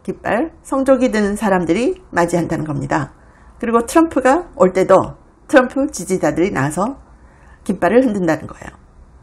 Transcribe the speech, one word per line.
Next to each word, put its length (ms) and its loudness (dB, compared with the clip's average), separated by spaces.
깃발, 500 -4
성조기 480 0
드는 240 -2
사람들이 680 -2
맞이한다는 540 -2
겁니다. 480 -4
그리고 260 0
트럼프가 680 2
올 160 4
때도 240 4
트럼프 440 2
지지자들이 600 -2
나와서 480 -4
깃발을 400 2
흔든다는 420 -2
거예요. 200 -18